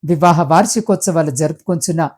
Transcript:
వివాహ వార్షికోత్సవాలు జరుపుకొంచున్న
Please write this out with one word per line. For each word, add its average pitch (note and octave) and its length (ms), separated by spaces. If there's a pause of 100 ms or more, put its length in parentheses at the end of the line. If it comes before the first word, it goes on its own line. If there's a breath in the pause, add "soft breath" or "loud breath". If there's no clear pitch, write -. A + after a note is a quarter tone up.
వివాహ E3 380
వార్షికోత్సవాలు E3+ 960
జరుపుకొంచున్న D#3+ 600 (160)